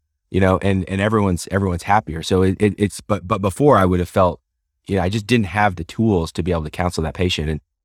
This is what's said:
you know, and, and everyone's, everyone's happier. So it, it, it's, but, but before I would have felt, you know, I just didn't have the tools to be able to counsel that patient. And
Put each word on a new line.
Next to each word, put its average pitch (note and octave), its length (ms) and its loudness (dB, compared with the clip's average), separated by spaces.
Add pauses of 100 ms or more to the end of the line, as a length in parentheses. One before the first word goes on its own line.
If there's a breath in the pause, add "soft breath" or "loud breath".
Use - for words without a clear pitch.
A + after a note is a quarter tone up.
(300)
you F#2 100 0
know, F#2 220 4
and, F#2+ 260 0
and F#2+ 120 -4
everyone's, G2+ 500 0
everyone's F#2 320 -2
happier. F2+ 400 0
So F#2+ 200 2
it, F#2+ 180 2
it, G#2 180 2
it's, G2+ 220 -2
but, F#2 260 -6
but G2 160 -2
before B2 340 4
I F#2+ 80 4
would F2+ 160 2
have E2+ 80 -4
felt, F#2 320 2 (460)
you G2 100 -2
know, F#2 60 0
I F2+ 60 -2
just G2+ 180 -4
didn't A#2 200 2
have G2+ 300 0
the E2 80 -10
tools G2 480 0
to F2 100 -4
be F2 100 -2
able E2 120 -2
to D#2 60 -8
counsel F2 320 -4
that D#2 120 -6
patient. E2+ 360 -2
And D2+ 100 -4 (240)